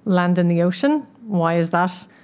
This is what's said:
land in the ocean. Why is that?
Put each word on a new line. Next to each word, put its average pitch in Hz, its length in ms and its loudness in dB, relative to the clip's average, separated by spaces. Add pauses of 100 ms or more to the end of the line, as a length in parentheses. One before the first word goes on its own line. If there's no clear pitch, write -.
land 180 320 2
in 175 100 2
the 170 140 2
ocean. 277 440 0 (200)
Why 170 300 0
is 165 140 0
that? 180 380 -2 (160)